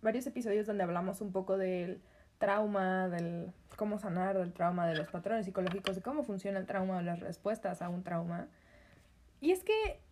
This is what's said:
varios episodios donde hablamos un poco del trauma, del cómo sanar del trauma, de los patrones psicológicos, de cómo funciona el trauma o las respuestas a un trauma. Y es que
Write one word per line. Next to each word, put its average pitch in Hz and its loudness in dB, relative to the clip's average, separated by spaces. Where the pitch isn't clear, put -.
varios 233 2
episodios 214 0
donde 208 0
hablamos 175 0
un 208 -6
poco 190 0
del 185 0
trauma, 196 2
del 170 -4
cómo 208 0
sanar 190 0
del 180 0
trauma, 175 2
de 165 4
los 160 0
patrones 196 -2
psicológicos, 190 0
de 190 -6
cómo 294 -2
funciona 202 -2
el 190 -6
trauma 190 0
o 175 0
las 170 -2
respuestas 190 -4
a 175 -4
un 175 -4
trauma. 170 -2
Y 285 2
es 370 4
que 427 2